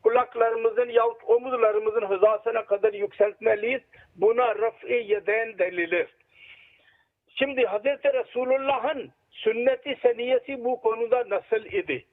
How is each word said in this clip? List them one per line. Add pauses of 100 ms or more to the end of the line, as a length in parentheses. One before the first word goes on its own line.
kulaklarımızın
yahut
omuzlarımızın
hizasına
kadar
yükseltmeliyiz. (340)
Buna
raf'i
yeden
denilir. (1200)
Şimdi
Hazreti
Resulullah'ın (200)
sünnet-i
seniyesi
bu
konuda
nasıl
idi?